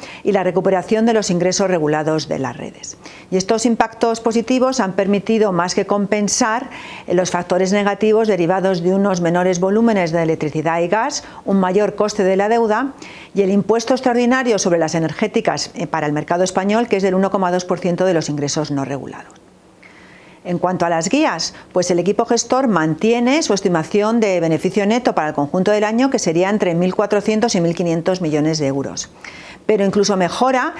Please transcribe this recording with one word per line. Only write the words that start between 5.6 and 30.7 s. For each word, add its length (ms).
que 100
compensar, 840
eh, 60
los 160
factores 440
negativos 560
derivados 520
de 140
unos 240
menores 400
volúmenes 540
de 100
electricidad 560
y 80
gas, 380
un 160
mayor 360
coste 280
de 140
la 100
deuda 460
y 60
el 80
impuesto 440
extraordinario 680
sobre 200
las 160
energéticas, 800
eh, 120
para 200
el 60
mercado 320
español, 420
que 80
es 80
del 120
uno 160
coma 200
dos 140
por 140
ciento 260
de 80
los 160
ingresos 420
no 140
regulados. 480
En 160
cuanto 260
a 40
las 200
guías, 440
pues 180
el 80
equipo 240
gestor 460
mantiene 720
su 100
estimación 680
de 180
beneficio 460
neto 280
para 140
el 60
conjunto 380
del 120
año, 260
que 100
sería 300
entre 240
mil 220
cuatrocientos 600
y 40
mil 160
quinientos 460
millones 360
de 100
euros. 420
Pero 180
incluso 320
mejora 640